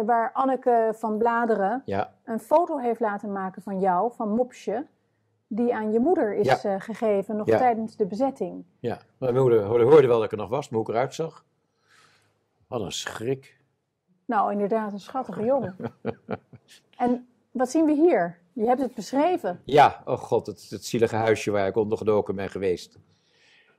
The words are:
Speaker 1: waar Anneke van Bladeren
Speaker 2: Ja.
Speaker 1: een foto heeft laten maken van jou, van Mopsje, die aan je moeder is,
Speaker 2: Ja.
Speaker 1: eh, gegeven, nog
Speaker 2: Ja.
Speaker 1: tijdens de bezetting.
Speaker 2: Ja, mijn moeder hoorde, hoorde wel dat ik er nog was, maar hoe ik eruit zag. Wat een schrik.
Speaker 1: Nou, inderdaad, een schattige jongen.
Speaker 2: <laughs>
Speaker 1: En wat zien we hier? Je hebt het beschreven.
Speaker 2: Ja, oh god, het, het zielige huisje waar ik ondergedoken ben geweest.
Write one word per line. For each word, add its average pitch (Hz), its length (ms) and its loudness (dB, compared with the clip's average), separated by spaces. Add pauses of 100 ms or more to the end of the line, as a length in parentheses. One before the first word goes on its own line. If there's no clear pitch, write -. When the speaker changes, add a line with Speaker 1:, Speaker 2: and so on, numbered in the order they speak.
Speaker 1:
waar 226 280 0
Anneke 247 640 2
van 214 200 -4
Bladeren 233 680 0
Speaker 2:
Ja. - 280 0 (100)
Speaker 1:
een 226 160 -6
foto 330 380 2
heeft 240 220 -2
laten 208 320 -4
maken 190 300 -6
van 196 180 -6
jou, 185 340 2
van 220 160 -6
Mopsje, 240 560 -4 (600)
die 240 280 -2
aan 214 160 -4
je 226 80 2
moeder 262 340 2
is, 220 280 2
Speaker 2:
Ja. - 20 -18 (120)
Speaker 1:
eh, 190 60 -8
gegeven, 208 540 -2
nog 208 120 -6
Speaker 2:
Ja. 220 100 4
Speaker 1:
tijdens 226 380 0
de 214 100 -2
bezetting. 196 580 -6 (160)
Speaker 2:
Ja, - 200 -6 (180)
mijn 123 180 -2
moeder 120 280 4
hoorde, 113 200 2
hoorde 139 240 8
wel 120 80 4
dat 110 100 0
ik - 60 -6
er 107 60 -8
nog 101 120 -8
was, 135 200 -4
maar 113 100 -4
hoe 110 100 -6
ik 107 60 -6
eruit 135 180 -2
zag. - 320 -10 (1200)
Wat 123 140 -6
een 82 100 -8
schrik. - 680 -8 (680)
Speaker 1:
Nou, 202 260 0
inderdaad, 202 400 -2
een 202 80 -10
schattige - 440 -8
jongen. 220 340 -2
Speaker 2:
<laughs> - 60 -14 (1120)
Speaker 1:
En 247 300 -2 (240)
wat 247 180 -2
zien 320 160 2
we 302 80 4
hier? 269 460 2 (140)
Je 220 120 -4
hebt 254 160 2
het 247 120 -4
beschreven. 254 720 -2
Speaker 2:
Ja, 127 400 6
oh 127 120 -4
god, 110 300 -2
het, - 220 -16
het - 160 -14
zielige 113 300 0
huisje 110 360 2
waar 101 160 0
ik 95 80 -4
ondergedoken 107 600 0
ben 98 140 -8
geweest. 92 480 -6 (800)